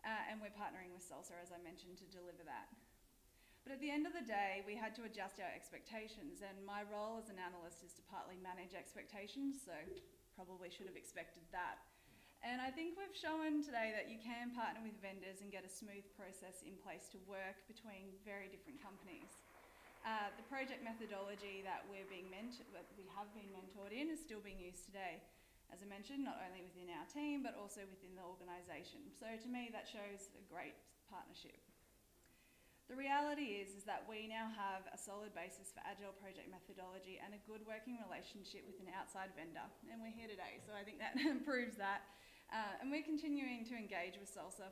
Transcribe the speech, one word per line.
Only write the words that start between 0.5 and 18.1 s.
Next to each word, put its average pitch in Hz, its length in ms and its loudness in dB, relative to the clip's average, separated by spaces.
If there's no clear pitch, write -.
partnering 185 400 0
with 185 80 -8
Salsa, - 400 -6
as 175 80 -8
I 175 80 -6
mentioned, 180 400 -8
to 190 140 -12
deliver 175 340 -8
that. 127 240 -4
But 269 80 -4
at 262 80 -2
the 294 80 4
end 302 160 8
of 339 80 4
the 339 80 0
day, 202 480 6
we 208 80 0
had 220 240 2
to 226 80 -2
adjust 202 320 -2
our 180 80 2
expectations, 208 960 -4
and 196 80 -4
my 202 160 2
role 208 320 2
as 226 160 -4
an 185 80 -4
analyst 175 400 -4
is 180 160 -12
to - 160 -16
partly 185 320 -2
manage 185 320 -2
expectations, 214 800 0
so - 160 -4
probably 185 320 -6
should - 160 -4
have 185 160 -4
expected 170 480 -6
that. 175 320 2
And 247 160 4
I 262 80 4
think 320 240 2
we've 381 240 -2
shown 311 480 8
today 233 320 6
that 214 160 2
you 226 80 -4
can 240 320 0
partner 220 320 2
with 196 160 -2
vendors 190 400 -4
and 202 80 -6
get 190 160 -4
a 190 80 -6
smooth 202 400 -6
process 190 480 -8
in 190 240 -8
place 175 320 -4
to - 80 -8
work 190 400 -2
between 196 560 -8